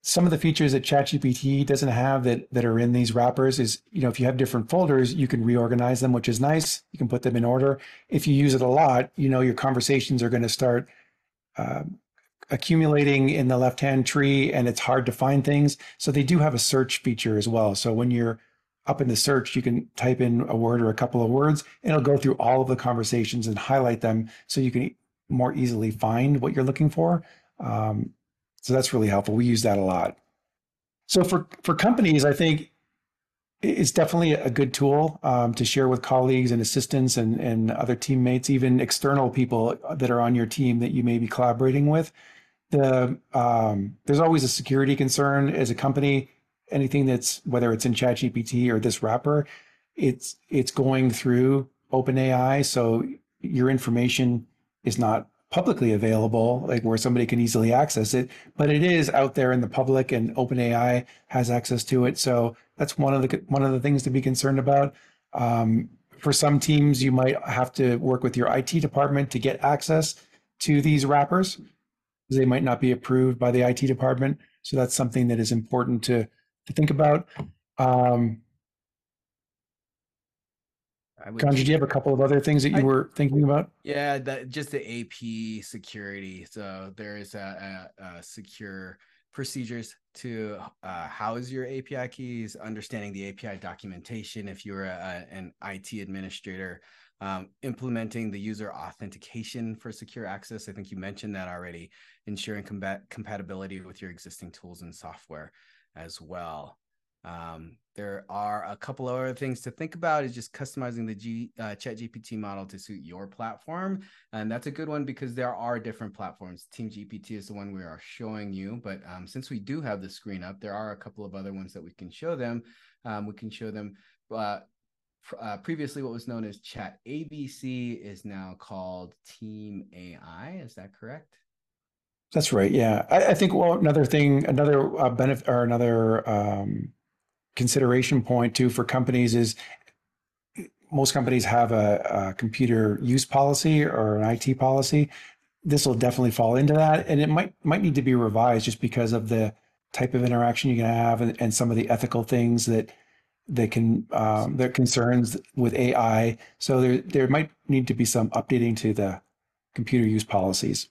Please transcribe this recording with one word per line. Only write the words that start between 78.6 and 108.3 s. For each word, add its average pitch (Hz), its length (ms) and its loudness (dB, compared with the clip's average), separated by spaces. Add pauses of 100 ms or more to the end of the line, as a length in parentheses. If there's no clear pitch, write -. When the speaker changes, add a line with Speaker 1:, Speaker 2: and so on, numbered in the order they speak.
Speaker 2:
I 104 60 -14
would 113 100 -6
Speaker 1:
Kanji, 143 160 2
do 131 60 2
you 147 100 2
have 151 100 2
a 139 40 -2
couple 139 260 -2
of 131 80 0
other 139 180 4
things 147 240 2
that 147 60 2
you - 80 0
Speaker 2:
I 139 60 2
Speaker 1:
were 135 300 2
thinking 143 300 2
about? 143 280 0 (120)
Speaker 2:
Yeah, 143 360 -4
that, 131 280 -10
just 139 240 -10
the 135 180 -8
A 117 160 -10
P 113 560 -10
security. 98 880 -16
So 95 460 -16
there 104 220 -16
is 101 180 -18
a, 95 540 -14 (100)
a, 95 40 -20
a 87 200 -20
secure 95 760 -18 (360)
procedures 120 640 -12 (180)
to, 110 440 -12 (220)
uh, 87 260 -12
house 113 420 -10
your 127 160 -10
A 131 160 -12
P 135 160 -12
I 127 100 -8
keys, 120 480 -12
understanding 107 560 -14
the 98 160 -12
A 98 60 -14
P 113 140 -18
I 98 100 -12
documentation. 101 920 -16
If 98 180 -18
you're 98 200 -12
a, 90 460 -12
a, 87 40 -20
an 92 160 -16 (100)
I 98 160 -14
T 101 220 -14
administrator, 95 800 -14 (400)
um, 95 300 -10 (140)
implementing 117 680 -8
the 101 80 -12
user 104 320 -10
authentication 107 1040 -14
for 110 160 -18
secure 110 340 -16
access. 98 440 -14
I - 20 -16
think 98 180 -16
you 98 60 -18
mentioned 98 400 -12
that 92 140 -10
already, 87 420 -16 (360)
ensuring 104 360 -12
combat-, 98 460 -12
compatibility 95 720 -14
with 90 200 -20
your 95 80 -14
existing 85 420 -20
tools 87 320 -20
and 85 120 -20
software 78 560 -20 (460)
as 82 240 -18
well. 80 560 -16 (480)
Um, 82 500 -16 (220)
there 101 320 -12
are 104 340 -8